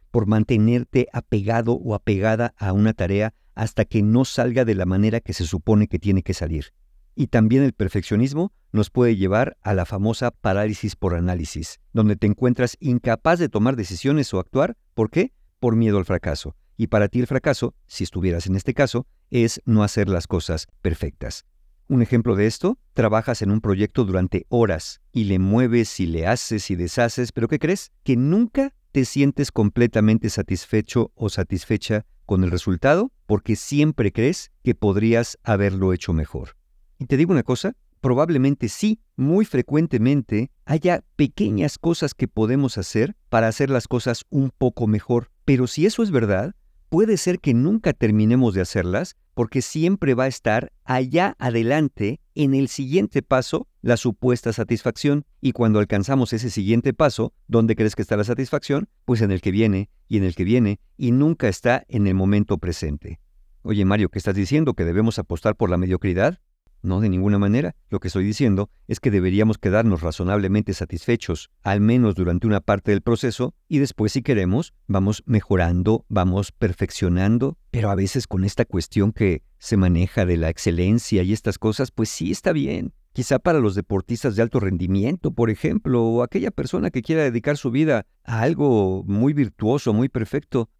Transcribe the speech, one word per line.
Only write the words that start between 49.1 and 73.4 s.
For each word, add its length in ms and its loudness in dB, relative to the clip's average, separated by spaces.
porque 280 -2
siempre 520 0
va 120 0
a 20 -2
estar 440 -2
allá 540 0
adelante, 840 -2
en 180 2
el 160 2
siguiente 520 -2
paso, 460 -2
la 160 2
supuesta 560 -2
satisfacción. 720 -2
Y 100 0
cuando 280 2
alcanzamos 520 0
ese 180 -4
siguiente 440 0
paso, 400 0
¿dónde 280 2
crees 200 0
que 60 -6
está 140 -2
la 80 0
satisfacción? 640 -2
Pues 180 0
en 100 2
el 100 -2
que 100 -2
viene, 380 2
y 100 -2
en 60 2
el 120 -2
que 100 -2
viene, 340 2
y 140 0
nunca 380 2
está 400 0
en 180 0
el 60 2
momento 440 2
presente. 640 -8
"Oye, 220 0
Mario, 260 2
¿qué 100 -6
estás 160 -2
diciendo? 380 0
¿Que 120 -2
debemos 340 0
apostar 360 -4
por 140 0
la 80 0
mediocridad?". 600 0
No, 180 -2
de 100 0
ninguna 300 0
manera. 360 0
Lo 100 -4
que 100 -6
estoy 140 -2
diciendo 460 0
es 120 -6
que 100 0
deberíamos 480 2
quedarnos 440 2
razonablemente 760 0
satisfechos, 720 -4
al 180 0
menos 320 4
durante 320 0
una 160 2
parte 300 0
del 100 2
proceso, 540 -2